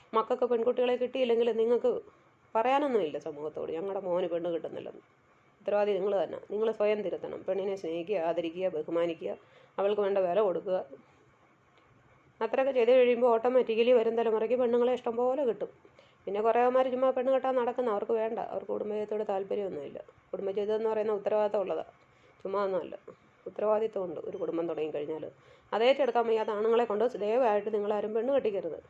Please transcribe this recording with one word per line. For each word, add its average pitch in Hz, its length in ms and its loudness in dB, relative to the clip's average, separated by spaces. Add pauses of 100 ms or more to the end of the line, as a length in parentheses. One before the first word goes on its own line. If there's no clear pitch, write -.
(140)
മക്കൾക്ക് 220 320 0
പെൺകുട്ടികളെ 247 500 2
കിട്ടിയില്ലെങ്കിൽ 240 560 2
നിങ്ങൾക്ക് 233 400 2 (640)
പറയാനൊന്നുമില്ല 233 640 2
സമൂഹത്തോട്, 151 540 -8
"ഞങ്ങളുടെ 196 280 -4
മോന് 180 260 -2
പെണ്ണ് 170 240 -4
കിട്ടുന്നില്ലെന്ന്." - 540 -8 (560)
ഉത്തരവാദി 208 320 0
നിങ്ങൾ 196 200 0 (100)
തന്നെ. - 160 -6 (120)
നിങ്ങൾ 214 220 -2
സ്വയം 214 300 0
തിരുത്തണം. 165 420 -4
പെണ്ണിനെ 190 320 -2
സ്നേഹിക്കുക, 170 400 -4
ആദരിക്കുക, 165 520 -2
ബഹുമാനിക്കുക, 170 640 -2 (480)
അവൾക്ക് 208 240 2
വേണ്ട 202 160 2
വില 180 220 2
കൊടുക്കുക. 185 360 0 (1600)
അത്രയൊക്കെ 262 320 0
ചെയ്ത് 240 180 4
കഴിയുമ്പോൾ 247 380 6
ഓട്ടോമാറ്റിക്കലി 233 640 4
വരും 226 240 4
തലമുറയ്ക്ക് 226 400 0
പെണ്ണുങ്ങളെ 240 360 2
ഇഷ്ടം 247 240 -4
പോലെ 254 280 0
കിട്ടും. - 260 -4 (560)
പിന്നെ 202 140 -4
കുറേ 226 220 4
അവന്മാർ 254 260 4
ചുമ്മാ 254 220 2
പെണ്ണ് 254 220 2
കെട്ടാൻ 262 240 2
നടക്കുന്ന, 247 340 0
അവർക്ക് 208 220 -2
വേണ്ട, 226 260 0
അവർക്ക് - 340 -6
കുടുംബജീവിതത്തോട് 214 560 -4
താല്പര്യമൊന്നുമില്ല. 196 720 -4 (320)
കുടുംബജീവിതം 202 440 -2
എന്ന് 220 160 0
പറയുന്ന 214 220 0
ഉത്തരവാദിത്തം 208 480 0
ഉള്ളതാണ്, 165 320 -4 (500)
ചുമ്മാ 196 220 -2
ഒന്നുമല്ല. 180 300 -2 (520)
ഉത്തരവാദിത്തമുണ്ട് 208 760 -2
ഒരു - 160 -10
കുടുംബം 165 320 -4
തുടങ്ങിക്കഴിഞ്ഞാൽ. 156 560 -6 (480)
അതേറ്റെടുക്കാൻ 240 540 2
വയ്യാത്ത 220 240 0
ആണുങ്ങളെ 220 340 2
കൊണ്ട് 214 200 0 (160)
ദയവായിട്ട് 214 540 2
നിങ്ങളാരും 208 400 -2
പെണ്ണ് 233 180 0
കെട്ടിക്കരുത്. 196 460 0 (120)